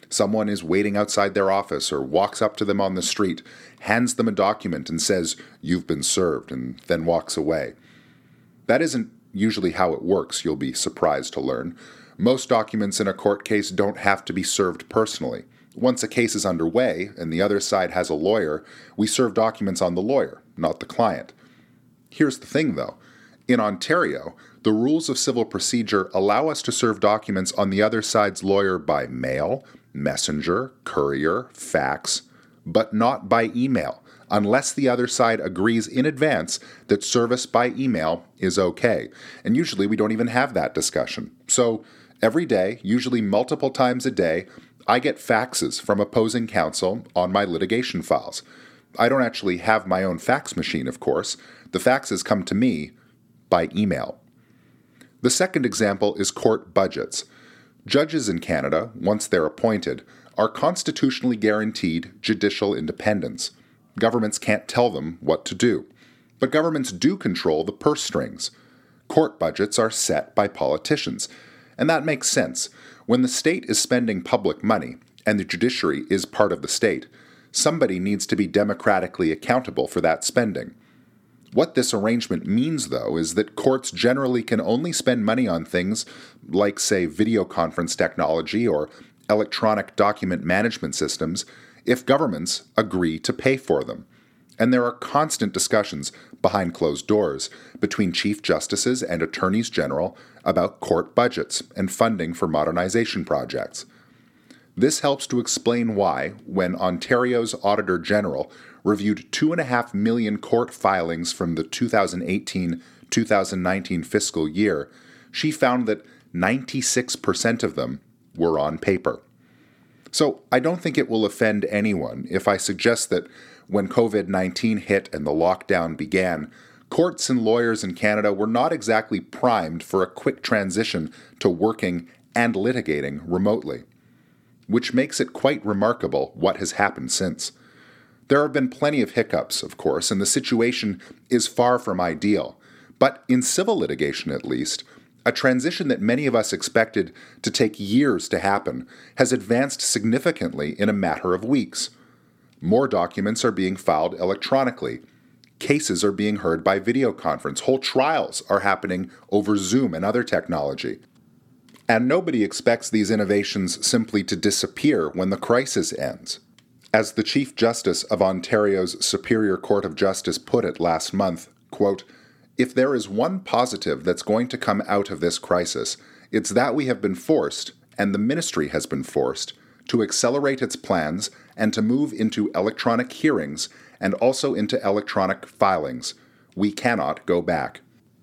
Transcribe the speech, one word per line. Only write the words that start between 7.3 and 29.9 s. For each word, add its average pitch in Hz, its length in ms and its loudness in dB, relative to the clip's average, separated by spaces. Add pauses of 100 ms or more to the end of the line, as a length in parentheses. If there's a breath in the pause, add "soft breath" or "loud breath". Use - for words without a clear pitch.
away. 76 380 -2 (920 soft breath)
That 127 160 4
isn't 127 300 -2 (200)
usually 98 420 0
how 90 200 2
it 60 80 -6
works, 85 420 0
you'll 78 120 0
be 67 180 -4
surprised - 600 -2
to - 60 -6
learn. 67 360 -4 (420 loud breath)
Most 123 320 2
documents 107 500 0
in 104 80 0
a 98 60 0
court 101 320 0
case 104 240 0
don't 101 300 -2
have 98 260 0
to - 80 -6
be 92 80 -2
served - 480 -2
personally. 104 540 -2 (320 soft breath)
Once 127 260 0
a 110 60 -4
case 117 260 0
is 98 140 -2
underway 90 680 0
and 82 160 -8
the 85 120 0
other 101 160 2
side 95 320 0
has 90 180 -2
a 80 60 -2
lawyer, 80 480 0 (340 loud breath)
we 104 80 2
serve 110 300 0
documents 110 480 0
on 87 100 2
the 90 80 -2
lawyer, 113 400 0 (160)
not 80 220 -2
the - 80 -12
client. 98 440 -2 (800 soft breath)
Here's 139 300 0
the - 80 -20
thing, 143 260 0
though. 69 220 -6 (520 loud breath)
In 123 120 4
Ontario, 101 720 -2 (300 loud breath)
the 110 100 4
rules 139 340 2
of 131 120 -2
civil 120 260 0
procedure 104 720 0
allow 104 320 2
us - 160 -4
to - 80 -4
serve 110 280 0
documents 101 520 0
on 98 180 0
the 95 100 0
other 110 220 2
side's 104 420 0
lawyer 98 360 2
by 73 260 0
mail, 65 580 -4 (300 loud breath)